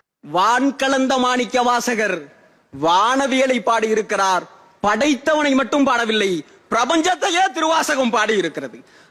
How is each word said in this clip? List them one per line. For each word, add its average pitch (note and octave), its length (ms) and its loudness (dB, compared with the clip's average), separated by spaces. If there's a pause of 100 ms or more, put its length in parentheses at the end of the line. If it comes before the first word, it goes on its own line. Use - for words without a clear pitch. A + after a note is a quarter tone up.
(200)
வான் A3+ 560 0
கலந்த C4+ 420 0
மாணிக்க B3 460 0
வாசகர் A3 580 -2 (640)
வானவியலை B3+ 800 2
பாடியிருக்கிறார், G#3+ 840 0 (440)
படைத்தவனை C#4+ 680 2
மட்டும் C4+ 280 0
பாடவில்லை, G#3+ 600 0 (240)
பிரபஞ்சத்தையே E4 840 0
திருவாசகம் D4+ 580 0
பாடியிருக்கிறது. E3+ 680 -2 (320)